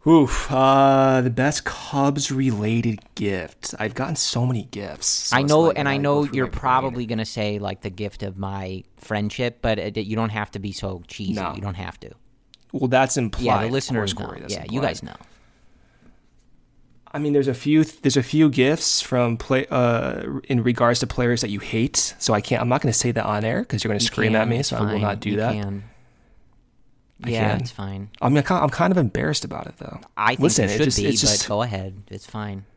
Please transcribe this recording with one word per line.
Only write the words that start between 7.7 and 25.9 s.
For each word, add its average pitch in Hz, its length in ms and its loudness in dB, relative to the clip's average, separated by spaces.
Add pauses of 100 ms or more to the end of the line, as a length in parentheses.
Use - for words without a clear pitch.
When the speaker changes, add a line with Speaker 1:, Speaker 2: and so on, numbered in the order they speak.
Speaker 2:
the 110 80 -8
gift 101 340 -10
of 95 140 -10
my 95 460 -8 (140)
friendship, 107 640 -4
but 110 180 0
it, 101 180 -6
you 107 180 -4
don't 110 140 0
have 104 220 -6
to 104 80 -10
be 98 120 -8
so 92 360 -8
cheesy. 101 260 -6
Speaker 1:
No. 92 220 -4
Speaker 2:
You 98 60 -10
don't 98 140 -6
have 87 260 -12
to. - 100 -18 (600)
Speaker 1:
Well, 131 160 -2
that's 127 300 2
implied. 120 280 -2
Speaker 2:
Yeah, 117 140 4
the 107 60 -2
Speaker 1:
Of 117 60 -2
Speaker 2:
listeners 117 420 -2
Speaker 1:
course, - 140 -8
Corey, - 120 -12
Speaker 2:
know. - 40 -14
Speaker 1:
that's 101 100 -8
Speaker 2:
Yeah, 80 160 -8
you 127 100 -4
Speaker 1:
implied. 135 80 0
Speaker 2:
guys - 160 -6
know. 50 120 -14 (2000)
Speaker 1:
I 143 80 -6
mean, 147 140 0
there's 139 140 4
a 127 60 0
few, 151 300 4
there's 143 340 0
a 127 60 4
few 151 260 4
gifts 135 520 2
from 120 360 0
play, 131 340 0
uh, 123 720 0
in 123 200 2
regards 120 360 4
to 127 80 0
players 120 340 0
that 113 80 -2
you 101 100 -4
hate. - 600 -2
So - 140 2
I 104 80 4
can't, - 200 0
I'm 117 80 0
not 131 120 2
gonna 123 120 0
say - 180 0
that 123 140 -2
on 107 180 -2
air 147 220 -2
'cause - 180 -4
you're 113 60 -2
gonna 104 120 0
Speaker 2:
You - 40 2
Speaker 1:
scream 110 300 0
at 110 80 4
Speaker 2:
can, 117 60 0
Speaker 1:
me. 117 100 0
Speaker 2:
it's - 100 -2
Speaker 1:
So 117 80 -4
I 110 40 -2
will 104 80 0
Speaker 2:
fine. 104 120 -2
Speaker 1:
not 104 180 -2
do 104 120 -4
Speaker 2:
You 104 60 0
Speaker 1:
that. 110 160 0
Speaker 2:
can. 101 300 -6 (1400)